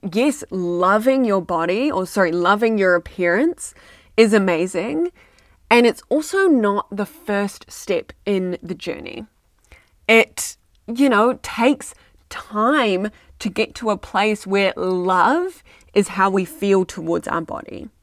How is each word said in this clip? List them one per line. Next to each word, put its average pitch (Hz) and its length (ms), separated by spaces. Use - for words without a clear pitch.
yes, 247 380
loving 190 720
your 202 160
body, 180 520
or 180 160
sorry, 185 240
loving 208 480
your 185 160
appearance 185 800
is 220 160
amazing. 190 800
And 240 160
it's - 240
also 370 380
not 208 420
the 202 160
first - 680
step - 400
in 185 380
the 175 100
journey. - 540
It, - 500
you 254 220
know, 226 340
takes - 500
time 214 840
to - 120
get 214 260
to 220 160
a 196 60
place 208 500
where 196 280
love 185 880
is 202 140
how 190 240
we 190 120
feel 190 420
towards 170 420
our 165 140
body. - 480